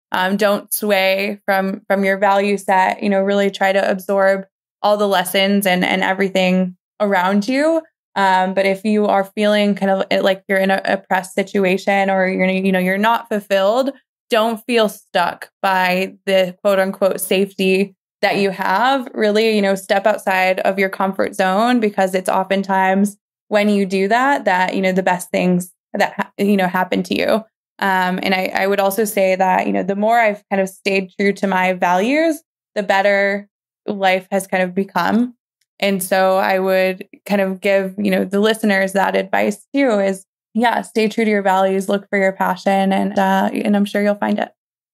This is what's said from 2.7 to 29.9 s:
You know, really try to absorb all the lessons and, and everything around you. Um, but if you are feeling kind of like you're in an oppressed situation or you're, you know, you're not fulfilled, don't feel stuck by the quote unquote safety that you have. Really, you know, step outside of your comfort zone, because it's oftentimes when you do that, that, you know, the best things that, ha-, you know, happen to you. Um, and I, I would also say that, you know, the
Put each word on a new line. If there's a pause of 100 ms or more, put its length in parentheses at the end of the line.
You
know,
really
try
to
absorb (360)
all
the
lessons
and,
and
everything (240)
around
you. (340)
Um,
but
if
you
are
feeling
kind
of
like
you're
in
an
oppressed
situation
or
you're,
you
know,
you're
not
fulfilled, (360)
don't
feel
stuck (120)
by (100)
the
quote
unquote
safety (280)
that
you
have.
Really,
you
know,
step
outside
of
your
comfort
zone,
because
it's
oftentimes (320)
when
you
do
that,
that,
you
know,
the
best
things (200)
that,
ha-,
you
know,
happen
to
you. (440)
Um,
and
I,
I
would
also
say
that,
you
know,
the